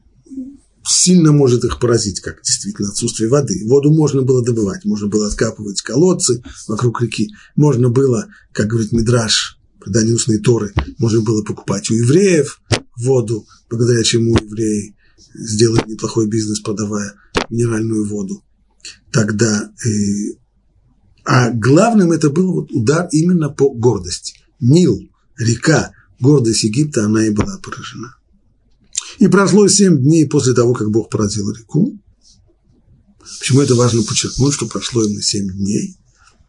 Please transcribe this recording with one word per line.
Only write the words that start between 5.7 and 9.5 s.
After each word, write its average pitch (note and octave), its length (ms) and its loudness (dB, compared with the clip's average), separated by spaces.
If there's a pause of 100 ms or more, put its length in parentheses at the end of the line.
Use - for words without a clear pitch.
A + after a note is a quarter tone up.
колодцы B2+ 600 0 (260)
вокруг A2 340 -2
реки, A2 280 -4 (260)
можно B2+ 340 2
было, A#2+ 360 2 (260)
как G#2+ 160 -2
говорит A2+ 240 -2
Мидраш, A#2 680 0 (200)